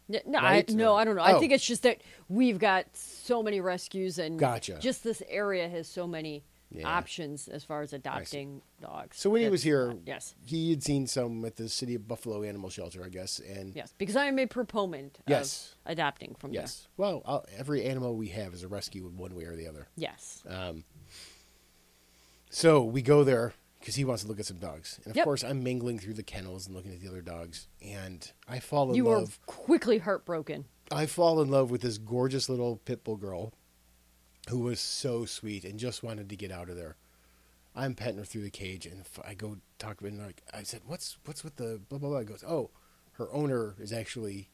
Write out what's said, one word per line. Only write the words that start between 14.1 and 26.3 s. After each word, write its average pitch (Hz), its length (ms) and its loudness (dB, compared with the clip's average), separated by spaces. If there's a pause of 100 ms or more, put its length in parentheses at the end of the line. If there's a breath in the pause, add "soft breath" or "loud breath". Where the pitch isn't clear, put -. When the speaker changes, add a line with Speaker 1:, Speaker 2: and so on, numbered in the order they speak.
Speaker 1:
I 277 100 2
am 269 140 2
a 262 80 4
proponent 185 720 -4
of - 80 -20
Speaker 2:
Yes. - 480 0 (100)
Speaker 1:
adopting 156 540 -4
from 135 120 -10
there. 101 100 -2
Speaker 2:
Yes. - 260 -12 (100)
Well, 185 280 0
I'll, 135 200 -2 (100)
every 131 300 -2
animal 127 300 -2
we 110 140 -4
have 95 240 -6
is 87 100 -12
a 92 40 -10
rescue 95 400 -8
in 87 100 -14
one 90 180 -10
way 85 80 -8
or 82 120 -10
the 82 120 -8
other. 78 280 -14
Speaker 1:
Yes. - 520 -10
Speaker 2:
Um, 90 360 -8 (1700 soft breath)
so 156 340 8
we 117 180 2
go 147 220 8
there 120 300 4 (280)
'cause 110 140 -6
he 139 100 2
wants 117 180 0
to 104 60 -8
look 104 100 -6
at 107 60 -6
some 92 120 -8
dogs. 80 460 -10
And 107 80 -10
of 110 60 -2
Speaker 1:
Yep. 214 80 6
Speaker 2:
course, 139 180 2
I'm 131 200 -2
mingling 123 360 0
through 101 140 -8
the 107 100 -8
kennels 95 440 -10